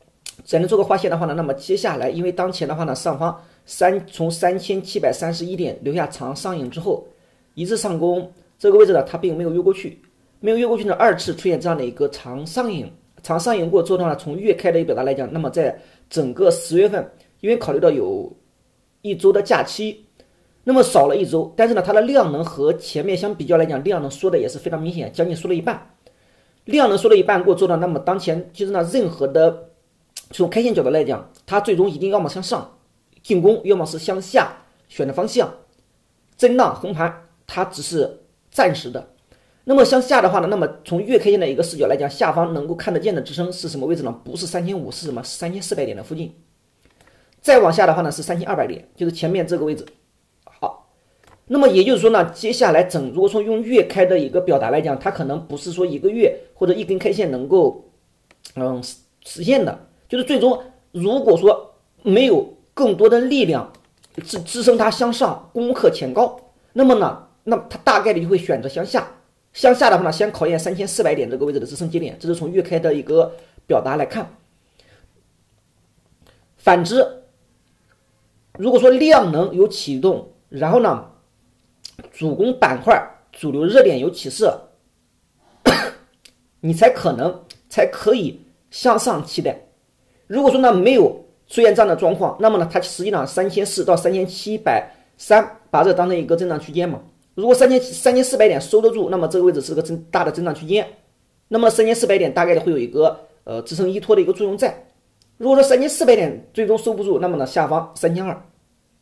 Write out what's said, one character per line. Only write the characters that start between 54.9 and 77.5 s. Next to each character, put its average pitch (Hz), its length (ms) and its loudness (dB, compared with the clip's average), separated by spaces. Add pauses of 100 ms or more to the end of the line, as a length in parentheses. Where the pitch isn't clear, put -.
它 190 140 -4
可 170 120 -8
能 143 240 -6
不 143 80 -10
是 170 160 -12
说 180 140 -2
一 143 140 -6
个 190 100 0
月 226 260 2 (200)
或 190 100 -2
者 175 80 2
一 214 100 -4
根 185 140 -4
开 185 140 -2
线 175 180 -2
能 131 180 -6
够， 156 380 2 (720)
嗯， 127 260 -6
实， - 140 -16 (280)
实 - 200 -14
现 247 200 2
的。 - 240 -8 (220)
就 240 80 -4
是 254 60 -4
最 262 160 0
终 247 200 2 (320)
如 202 320 -2
果 180 140 4
说 - 380 2 (260)
没 220 240 4
有 175 260 2 (220)
更 226 220 0
多 208 120 4
的 233 120 6
力 254 260 0
量 143 260 -4 (540)
支， - 140 -10
支 233 240 -8
撑 240 120 6
它 220 140 2
向 233 240 -2
上 214 400 -4
攻 240 180 -4
克 165 200 2
前 135 200 -8
高， 226 280 0 (340)
那 254 100 2
么 254 120 6
呢， 180 320 -2 (160)
那 226 120 0
么 - 140 -6
它 - 140 -16
大 220 160 4
概 202 140 0
率 165 100 -2
就 175 40 -6
会 190 100 2
选 151 220 -2
择 127 80 -10
向 165 160 -8
下。 - 240 -4 (460)
向 247 220 4
下 247 140 4
的 185 80 4
话 180 60 0
呢， 160 80 0
先 208 200 -2
考 165 160 -2
验 165 100 0
三 180 180 -4
千 196 120 -6
四 - 160 -4
百 156 100 2
点 131 160 -2
这 127 80 -6
个 139 80 -2
位 147 80 -4
置 139 60 -2
的 123 80 -8
支 143 80 -14
撑 165 120 -8
节 165 120 -4
点， 151 200 -10
这 160 80 -10
是 170 60 -2
从 165 180 -6
月 180 120 0
开 175 160 -2
的 160 160 0
一 139 80 -6
个 160 280 2 (360)
表 110 120 2
达 131 160 -4
来 147 100 -2
看。 175 220 -8 (2250)
反 175 280 2
之， 240 220 2 (1500)